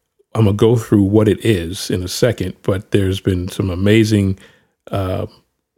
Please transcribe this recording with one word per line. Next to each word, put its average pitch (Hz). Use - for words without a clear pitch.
I'm 110
gonna 101
go 113
through 110
what 107
it 92
is 92
in 92
a 90
second, 95
but 98
there's 95
been 92
some 95
amazing, 101
uh, 98